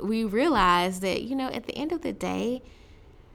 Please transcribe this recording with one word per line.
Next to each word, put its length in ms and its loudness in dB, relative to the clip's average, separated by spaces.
we 240 0
realized 800 4
that, 180 0
you 160 -4
know, 100 -4
at 200 -6
the 100 -8
end 160 -4
of 80 -4
the 100 -4
day, 500 -4